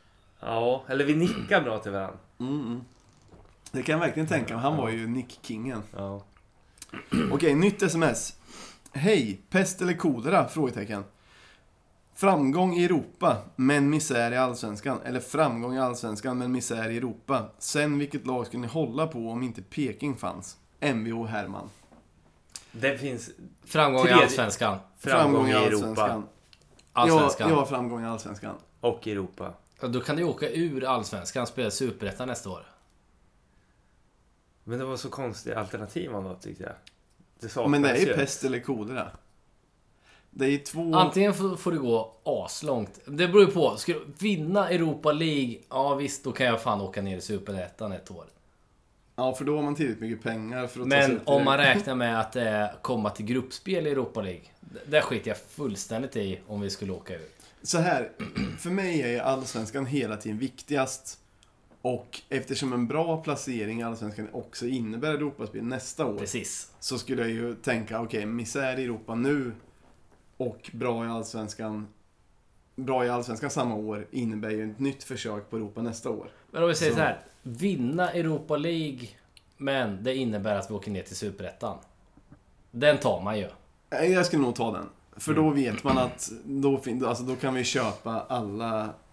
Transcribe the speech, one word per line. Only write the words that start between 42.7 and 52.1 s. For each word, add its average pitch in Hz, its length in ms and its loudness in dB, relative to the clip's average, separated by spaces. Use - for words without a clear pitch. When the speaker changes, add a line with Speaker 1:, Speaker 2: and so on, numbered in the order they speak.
Speaker 3:
Det 160 220 0
beror 196 180 10
ju 160 60 4
på. 139 260 4
Ska - 160 -2
du 151 120 -8
vinna 185 500 2
Europa 160 420 2
League? 147 460 0
Ja, 139 260 2
visst, 139 280 -4
då 127 80 -4
kan 127 140 0
jag 117 160 2
fan 104 200 0
åka 98 200 -4
ner 95 160 -4
i 87 40 -8
Superettan 98 720 -6
ett - 200 -10
år. 80 140 -16
Speaker 2:
Ja, 131 200 0
för 143 100 -4
då 147 100 2
har 151 80 0
man 147 120 0
tillräckligt 120 340 -2
mycket 110 140 -6
pengar 117 440 -4
för 123 140 -8
att 127 80 0
ta 139 80 6
sig 139 100 8
Speaker 3:
Men 127 100 6
Speaker 2:
ut - 40 -6
i - 40 -10
Speaker 3:
om 139 120 6
Speaker 2:
det. 139 60 6
Speaker 3:
man 139 140 6
räknar 139 380 4
med 117 240 2